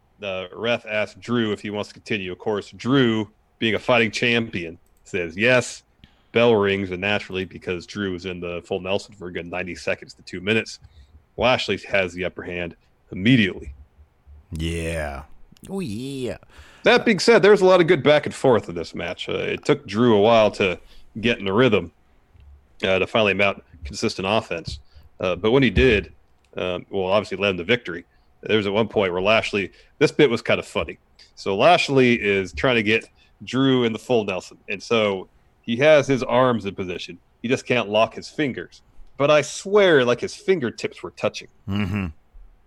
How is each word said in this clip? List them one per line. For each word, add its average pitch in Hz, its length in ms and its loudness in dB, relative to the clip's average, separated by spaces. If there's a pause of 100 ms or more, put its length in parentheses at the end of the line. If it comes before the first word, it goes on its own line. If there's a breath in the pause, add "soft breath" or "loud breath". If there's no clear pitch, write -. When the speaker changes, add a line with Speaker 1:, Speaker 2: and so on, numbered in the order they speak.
(200)
Speaker 1:
The 95 340 -8
ref 117 320 -4
asks 107 340 -6
Drew 117 320 -2
if 98 80 -6
he 107 120 -10
wants 104 180 -6
to - 40 -20
continue. 95 380 -8
Of 90 80 -12
course, 104 320 -6
Drew, 113 580 0 (300)
being 110 160 0
a 90 40 -2
fighting 117 320 2
champion, 113 640 -2 (280)
says 85 320 -6
yes. 120 460 0 (480 soft breath)
Bell 117 240 4
rings, 98 360 2
and 90 100 -6
naturally, 98 440 -2
because 90 400 -8
Drew 101 280 -6
was 87 120 -8
in 90 140 -10
the 87 260 -8
full 98 140 -6
Nelson 98 360 -6
for 87 120 -14
a 90 60 -12
good 87 120 -10
ninety 90 300 -8
seconds - 400 -8
to - 80 -20
two - 180 -14
minutes, 107 380 -2 (580 soft breath)
Lashley 117 400 0 (120)
has 92 240 -2
the 90 120 -8
upper - 160 -10
hand 87 340 -8 (360)
immediately. 98 640 0 (760)
Speaker 2:
Yeah. 82 720 -6 (460)
Oh, 196 120 -10
yeah. 127 560 -10 (460 loud breath)
Speaker 1:
That 240 220 4
being 208 140 2
said, 226 220 6
there 196 100 8
was 190 100 6
a 185 40 6
lot 185 160 8
of 165 60 0
good 160 160 4
back 147 220 4
and - 80 -8
forth 120 360 2
in 87 60 -10
this 85 200 -10
match. 87 340 -8
Uh, 95 40 -4
it 92 320 -4
took 143 220 0
Drew 110 280 4
a 101 60 4
while 110 300 6
to 95 280 -2 (420 soft breath)
get 117 180 0
in 98 60 -10
the 95 80 -2
rhythm, 104 380 2 (920)
uh, 95 160 0
to - 80 -2
finally 107 260 2
mount 98 300 -2 (220)
consistent 101 440 -6
offense. 98 500 -4 (400 soft breath)
Uh, 90 160 -2
but 101 160 -2
when 135 120 4
he 120 60 2
did, 104 420 2 (460)
um, 90 320 -6
well, 98 160 -4
obviously 95 320 0
led 101 140 0
him 92 60 -4
to 85 60 -6
victory. 87 420 -4 (360)
There 107 160 0
was 101 100 -2
at 98 60 -2
one 107 160 0
point 95 240 0
where 90 80 -4
Lashley, 101 500 0 (280 soft breath)
this 147 120 2
bit 147 180 4
was 117 120 -2
kind 98 180 -2
of 85 80 -8
funny. 85 300 -8 (380 soft breath)
So 98 200 -4
Lashley 131 640 4
is 98 300 -2
trying 131 240 0
to 117 80 2
get 107 240 -2 (380 soft breath)
Drew 127 400 2
in 113 80 -2
the 107 60 -8
full 113 260 0
Nelson. 92 320 -8 (100)
And 98 160 -10
so 101 460 0 (320)
he 117 160 -6
has 147 300 6
his 131 160 0
arms 123 420 2
in 95 100 -8
position. 90 420 -10 (240)
He 117 60 -8
just 120 180 -2
can't 120 220 0
lock 107 260 0
his 92 140 -14
fingers. 110 540 -8 (340)
But 143 160 2
I 151 100 4
swear, 185 600 4
like, 120 160 0
his - 160 -8
fingertips 135 680 -4
were 87 80 -12
touching. - 360 -6 (220)
Speaker 2:
Mm-hmm. 98 380 -2 (600)